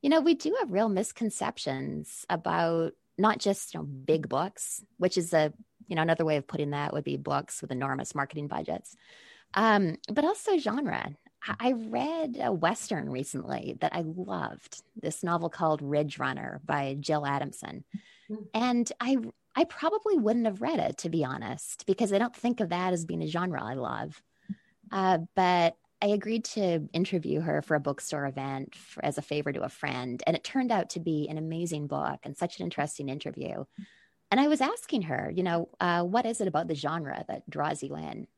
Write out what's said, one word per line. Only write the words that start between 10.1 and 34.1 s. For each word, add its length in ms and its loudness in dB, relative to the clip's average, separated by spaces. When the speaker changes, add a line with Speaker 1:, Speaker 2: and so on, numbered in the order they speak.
Speaker 1:
but 120 4
also 340 2
genre. 520 -2
I, 140 -4
I 120 2
read 680 -2
a 120 0
Western 580 0
recently 720 -6
that 140 0
I 100 -2
loved, 760 -8
this 220 -6
novel 260 0
called 340 2
Ridge 360 0
Runner 460 -4
by 340 0
Jill 260 0
Adamson. 600 -4
Speaker 2:
Mm. 220 -10
Speaker 1:
And 480 2
I, 160 2
I 100 6
probably 540 2
wouldn't 280 4
have 140 0
read 200 0
it, 180 0
to 100 -2
be 160 2
honest, 640 -6
because 260 2
I 60 6
don't 180 2
think 240 0
of 100 0
that 220 2
as 140 0
being 160 -2
a 60 -2
genre 340 -2
I 120 -4
love. 460 -6
Uh, 280 4
but 420 6
I 60 4
agreed 360 2
to 480 0
interview 480 0
her 220 0
for 120 0
a 60 4
bookstore 460 -4
event 480 -6
f-, 280 -20
as 140 0
a 60 -6
favor 300 -2
to 100 -2
a 60 -2
friend. 580 -4
And 100 2
it 80 -6
turned 260 0
out 200 0
to 100 -6
be 300 0
an 80 -4
amazing 480 -4
book 380 -2
and 120 -10
such 220 -4
an 80 -4
interesting 420 -4
interview. 560 -6